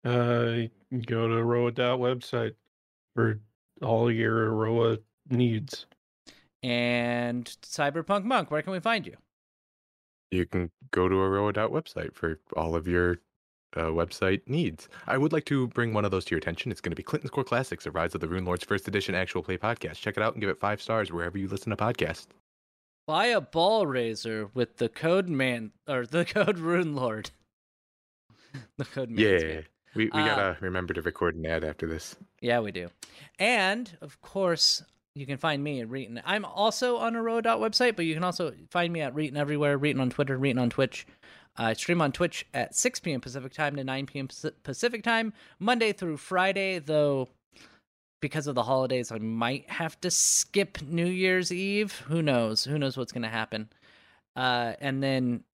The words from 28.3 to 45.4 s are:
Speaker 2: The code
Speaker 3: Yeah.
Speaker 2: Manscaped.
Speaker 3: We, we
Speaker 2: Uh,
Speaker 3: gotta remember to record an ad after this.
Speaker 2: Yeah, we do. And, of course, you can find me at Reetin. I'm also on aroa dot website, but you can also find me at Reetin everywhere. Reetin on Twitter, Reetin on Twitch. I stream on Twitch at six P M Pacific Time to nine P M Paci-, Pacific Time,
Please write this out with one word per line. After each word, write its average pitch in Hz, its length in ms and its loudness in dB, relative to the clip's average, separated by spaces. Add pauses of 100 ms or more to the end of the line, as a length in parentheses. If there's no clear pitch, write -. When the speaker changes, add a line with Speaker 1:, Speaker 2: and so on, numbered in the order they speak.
Speaker 2:
The 139 80 -6
code 127 260 -6
Speaker 3:
Yeah. 107 180 6
Speaker 2:
Manscaped. 80 360 2 (300)
Speaker 3:
We, 110 100 2
we 151 160 0
Speaker 2:
Uh, 151 40 2
Speaker 3:
gotta 101 340 2
remember 90 340 -2
to 85 80 -4
record 82 340 0
an 80 100 -6
ad 80 180 0
after 78 240 -4
this. 80 300 -8 (240)
Speaker 2:
Yeah, 120 180 2
we 104 120 -4
do. 87 180 -10 (500)
And, 208 600 0
of 147 200 -18
course, - 600 0 (320)
you 139 100 -10
can 135 120 -4
find 147 260 0
me 143 180 -4
at 113 80 -8
Reetin. 120 340 -8
I'm 196 220 0
also 226 520 0
on 233 180 -2
aroa 226 260 0
dot 226 180 4
website, 220 360 2
but 170 100 -2
you 160 80 0
can 160 100 -2
also 170 300 -2 (160)
find 175 240 0
me 165 80 -2
at 135 140 -4
Reetin 147 220 -2
everywhere. 143 420 2
Reetin 139 220 2
on 123 100 2
Twitter, 135 260 0
Reetin 131 240 2
on 120 80 4
Twitch. - 380 0 (480)
I 113 180 0
stream 170 280 0
on 143 100 4
Twitch - 420 -2
at 123 220 -2
six - 240 0
P 170 140 -4
M 123 80 -2
Pacific 131 320 -10
Time 147 240 -2
to 135 60 -4
nine 135 220 -4
P 143 140 -10
M 135 80 -6
Paci-, - 340 -8
Pacific 226 400 -2
Time, 226 320 0 (240)